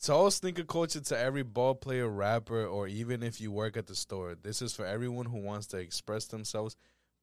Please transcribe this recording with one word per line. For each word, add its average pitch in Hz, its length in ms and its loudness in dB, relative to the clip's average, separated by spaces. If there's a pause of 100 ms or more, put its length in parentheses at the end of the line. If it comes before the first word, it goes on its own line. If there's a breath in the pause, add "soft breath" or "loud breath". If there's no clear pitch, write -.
To 147 100 4
all 185 160 10
sneaker 180 340 0
culture, 160 360 0
to 139 180 0
every 135 240 2
ball 123 320 4
player, 127 340 0
rapper, 110 600 2
or 98 200 -2
even 117 360 -4
if 113 180 -4
you 107 100 -4
work 107 260 -2
at 107 100 -4
the 92 80 -8
store, 90 400 -4
this 101 260 -6
is 117 120 -4
for 104 120 -6
everyone 120 400 -2
who 117 140 -6
wants 104 280 -6
to 95 120 -6
express 104 460 -6
themselves 110 500 -4 (480)